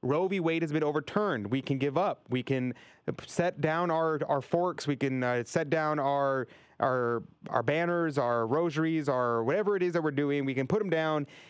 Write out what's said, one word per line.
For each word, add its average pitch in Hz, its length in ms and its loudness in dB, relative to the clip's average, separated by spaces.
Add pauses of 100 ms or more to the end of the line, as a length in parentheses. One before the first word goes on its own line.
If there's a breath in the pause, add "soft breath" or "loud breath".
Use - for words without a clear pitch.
Roe 156 260 2
v. 190 120 0
Wade 165 220 2
has 156 100 -2
been 156 120 2
overturned. 151 640 0
We 131 160 -2
can 135 160 -2
give 135 180 -2
up. 175 320 0
We 127 140 -2
can 127 320 -2 (520 loud breath)
set 175 340 -2
down 160 300 0
our, 160 380 0
our 143 120 0
forks. 170 460 -2
We 143 100 0
can, 131 260 -2
uh, 123 220 0
set 160 240 -2
down 151 300 0
our, 139 480 0 (320 loud breath)
our, 120 440 0 (280)
our 120 120 2
banners, 165 540 0
our 120 300 2
rosaries, 156 600 0
our 120 360 2
whatever 196 320 2
it 180 60 -2
is 180 100 0
that 170 100 0
we're 156 80 0
doing. 143 340 0
We 135 100 -2
can 131 120 0
put 202 140 2
'em 202 100 -2
down, 156 360 -2 (240 loud breath)